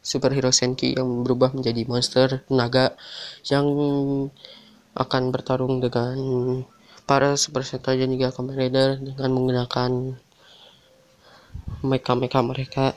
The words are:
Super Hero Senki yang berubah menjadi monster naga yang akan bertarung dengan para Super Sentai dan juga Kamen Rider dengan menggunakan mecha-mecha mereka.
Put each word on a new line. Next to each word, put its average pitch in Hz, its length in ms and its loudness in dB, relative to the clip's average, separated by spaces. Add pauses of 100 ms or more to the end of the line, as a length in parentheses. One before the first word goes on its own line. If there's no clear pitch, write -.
Super 135 340 0
Hero 127 160 2
Senki - 480 0
yang 123 240 -2
berubah 127 320 2
menjadi 117 320 -2
monster 127 640 2
naga 127 480 4 (480)
yang 143 240 2 (1300)
akan 131 320 0
bertarung 131 480 -2
dengan 123 400 -2 (840)
para 143 320 2
Super 139 260 -2
Sentai 131 380 -2
dan 131 100 0
juga 127 220 0
Kamen 135 240 -8
Rider 135 400 2
dengan 135 400 -4
menggunakan 127 800 0 (1700)
mecha-mecha 131 560 0
mereka. 131 460 -2 (100)